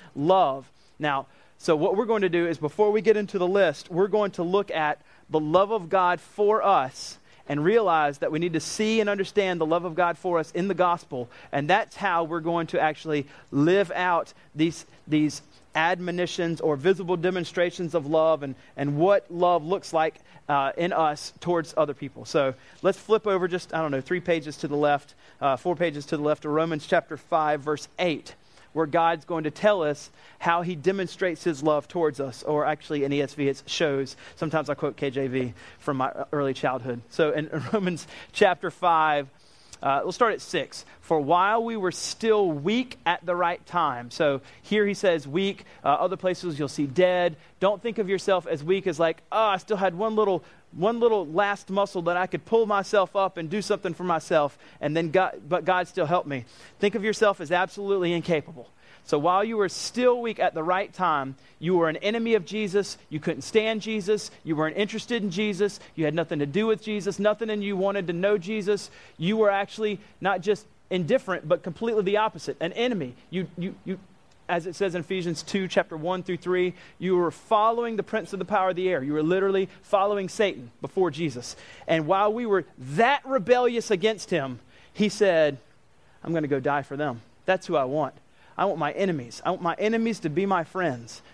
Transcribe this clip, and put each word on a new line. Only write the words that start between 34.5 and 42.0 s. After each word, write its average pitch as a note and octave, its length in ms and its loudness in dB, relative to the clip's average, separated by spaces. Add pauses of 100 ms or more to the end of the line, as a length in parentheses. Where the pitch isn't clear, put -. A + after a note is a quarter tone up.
I C#3+ 60 -2
quote C#3+ 240 -4
K C#3+ 100 -2
J C3+ 200 -4
V B2+ 260 -4 (240)
from C#3 180 -4
my C3 160 -2 (180)
early C#3 220 0
childhood. B2+ 560 -4
So D3+ 240 2
in D3+ 160 -2
<laughs> B2+ 240 -6
Romans F3+ 340 -2 (260)
chapter F3+ 380 2
five, D#3 580 2 (540)
uh, C#3 200 2
we'll F3+ 100 -4
start A3 220 2
at - 60 -6
six. - 440 -6 (180)
"For D#3+ 180 0
while F#3 420 4
we A3+ 140 -4
were F#3 160 -2
still G#3+ 580 0